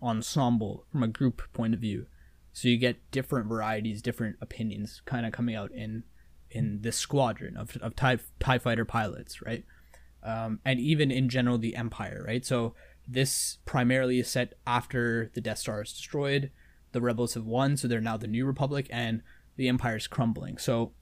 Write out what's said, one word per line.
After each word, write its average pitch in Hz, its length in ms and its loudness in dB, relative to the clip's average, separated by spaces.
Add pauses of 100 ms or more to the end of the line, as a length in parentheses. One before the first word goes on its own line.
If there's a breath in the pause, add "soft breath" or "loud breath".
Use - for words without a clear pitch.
ensemble, 117 880 2
from 135 120 2
a 113 40 2
group 120 340 0 (120)
point 160 200 2
of - 60 0
view. 107 280 -4 (460 soft breath)
So - 140 0
you 120 100 6
get 123 340 0
different 127 360 0
varieties, 110 540 -2
different 113 400 -2
opinions 107 640 -6
kind 120 200 -2
of 113 60 -4
coming 117 240 -2
out 104 160 -6
in, 110 320 -8 (460 soft breath)
in 104 320 -2
this 113 160 -2
squadron 120 580 0
of, 110 220 -8
of 113 180 -6
tie, 127 220 4 (220)
tie 127 180 4
fighter 117 280 0
pilots, - 560 -6
right? 113 220 -6 (600 soft breath)
Um, 113 420 -4
and 131 140 2
even 147 320 4
in 127 180 4
general, 123 280 4
the 113 180 0
Empire, 107 520 -6
right? 123 180 -2
So 117 300 0 (320 soft breath)
this 131 580 0
primarily 127 540 4
is 120 80 0
set 123 260 -2 (140)
after 120 640 0
the 117 80 -4
Death 107 180 -4
Star 107 220 -4
is - 120 -10
destroyed, 139 580 -2 (400 soft breath)
the 120 100 0
rebels 120 320 2
have 110 120 -6
won, 135 320 2
so 131 100 -2
they're 117 140 2
now 113 160 -2
the 107 100 -6
New 117 180 0
Republic, 139 460 0
and 113 320 -2 (320 soft breath)
the 131 120 0
Empire 123 280 2
is - 120 -6
crumbling. 113 500 0
So 117 340 0 (100)